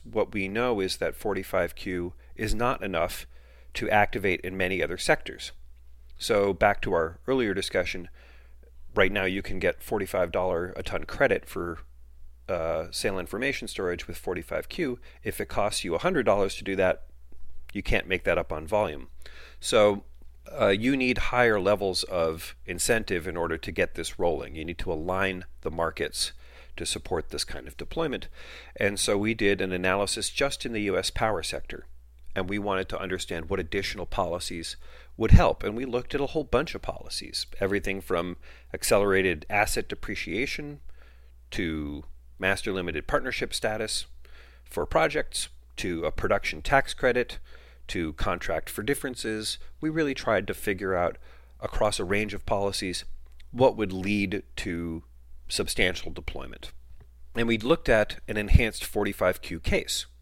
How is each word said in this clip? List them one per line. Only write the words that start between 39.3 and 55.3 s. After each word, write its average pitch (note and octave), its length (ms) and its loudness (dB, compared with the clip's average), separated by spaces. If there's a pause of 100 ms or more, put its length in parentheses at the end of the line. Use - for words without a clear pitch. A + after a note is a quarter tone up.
asset G#2 380 2
depreciation C#3 920 -6 (720)
to D2+ 520 -4 (340)
master G2 360 0
limited F2 340 -4
partnership B2+ 460 0
status A2 540 -2 (580)
for - 200 -4
projects, - 600 0 (300)
to E2+ 260 -2
a D#2 80 2
production F#2+ 500 0
tax - 320 2
credit, B2 460 0 (460)
to E2 280 -2
contract - 560 -2
for - 120 -6
differences. A2 800 -4 (220)
We D#3 80 -2
really D#3 240 2
tried G2+ 340 2
to F#2 60 0
figure F#2+ 420 0
out F2 220 2 (420)
across - 400 2
a G2 60 -2
range G2+ 280 2
of G2+ 120 -6
policies G2 580 0 (480)
what A#2+ 240 6
would G#2 160 0
lead G2 500 0 (140)
to E2+ 480 -4 (460)